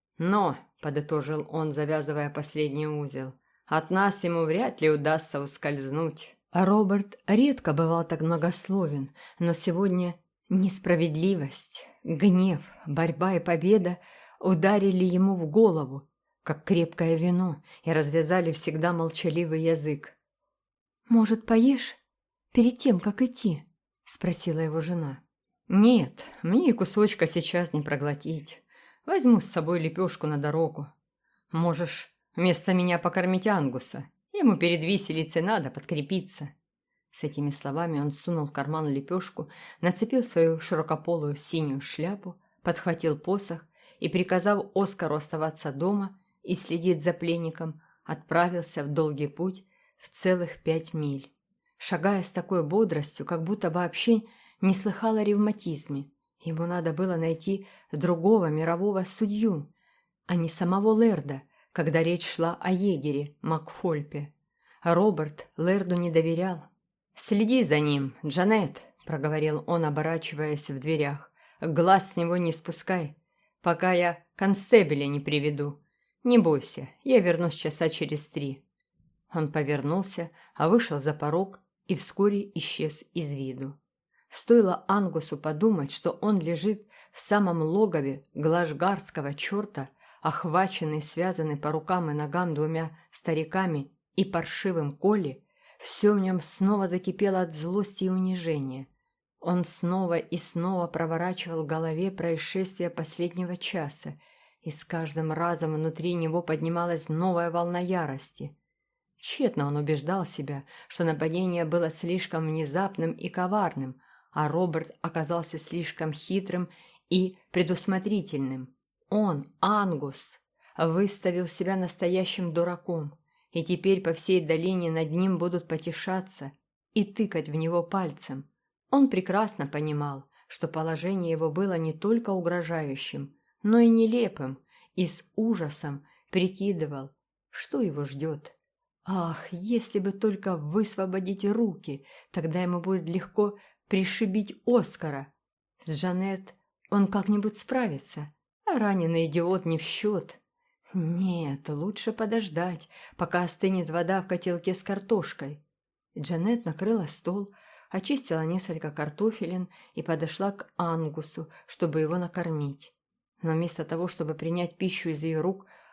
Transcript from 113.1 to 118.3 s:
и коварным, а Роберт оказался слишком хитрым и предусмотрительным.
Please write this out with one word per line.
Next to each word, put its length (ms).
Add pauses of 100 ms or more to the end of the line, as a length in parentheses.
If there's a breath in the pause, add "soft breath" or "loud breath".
и 180
коварным, 680 (320 soft breath)
а 160
Роберт 540
оказался 560
слишком 560
хитрым 560 (400 soft breath)
и 280 (140 soft breath)
предусмотрительным. 1200 (340)